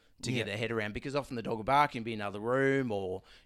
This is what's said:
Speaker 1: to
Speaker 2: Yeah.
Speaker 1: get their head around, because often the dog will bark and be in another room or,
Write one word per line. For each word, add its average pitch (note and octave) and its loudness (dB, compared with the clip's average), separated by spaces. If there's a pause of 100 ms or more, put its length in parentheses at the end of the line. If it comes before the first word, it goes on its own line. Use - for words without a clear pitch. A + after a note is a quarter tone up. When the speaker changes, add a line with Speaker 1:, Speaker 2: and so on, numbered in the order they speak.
(220)
Speaker 1:
to B2+ -4
Speaker 2:
Yeah. B2+ 0
Speaker 1:
get G#2 -2
their G2+ -4
head A2+ -2
around, G#2+ -2
because C3 -6
often C3 -4
the A2+ -4
dog A2+ -2
will A2 -4
bark C#3+ 4
and A#2 -4
be A#2 -4
in G#2+ -4
another G2+ -4
room C3+ 2
or, F#2+ -2 (240)